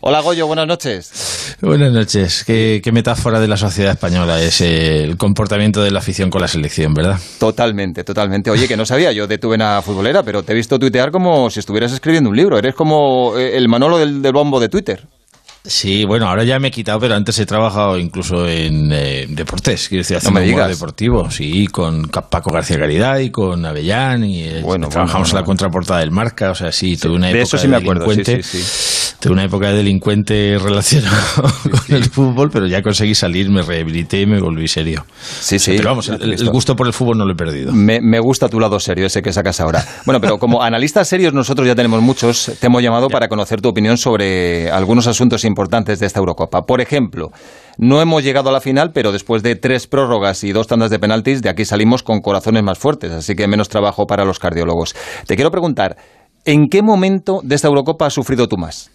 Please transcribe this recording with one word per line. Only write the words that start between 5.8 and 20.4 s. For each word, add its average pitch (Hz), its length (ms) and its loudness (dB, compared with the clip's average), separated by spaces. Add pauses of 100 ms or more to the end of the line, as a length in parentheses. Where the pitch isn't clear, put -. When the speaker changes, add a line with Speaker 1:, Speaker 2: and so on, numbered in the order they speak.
Speaker 2:
de 101 120 2
la 98 80 -2
afición 95 280 -2
con 90 120 -2
la 85 80 0
selección, 78 440 -2
¿verdad? 87 280 0 (180)
Speaker 1:
Totalmente, 107 640 -2
totalmente. 98 480 -2
Oye, 110 160 2
que 113 100 -2
no 110 80 -2
sabía 139 280 2
yo 104 160 -4
de 104 100 -2
tu 117 120 -2
vena 107 300 2
futbolera, 104 440 0
pero 101 180 -4
te 82 100 -4
he 110 40 2
visto 117 200 0
tuitear 127 360 2
como 165 380 2
si 107 100 -8
estuvieras 110 320 -2
escribiendo 147 380 2
un 104 60 2
libro. 156 220 4
Eres 127 160 0
como, 135 640 2
eh, 127 180 0
el 123 120 4
Manolo 135 300 4
del, 147 240 0
del 135 100 2
Bombo 143 260 2
de 117 100 2
Twitter. - 380 -4 (580)
Speaker 2:
Sí, 104 420 0
bueno, 107 220 0
ahora 101 160 0
ya 131 140 2
me 135 100 -2
he - 20 -2
quitado, 107 280 -4
pero 117 160 0
antes 104 260 0
he 104 40 0
trabajado 101 540 0
incluso 87 500 -2
en, 78 420 0
eh, 69 380 -2
deportes. 78 600 -4
Quiero 95 120 -2
decir, 87 240 -2
Speaker 1:
No 101 60 2
me 95 100 4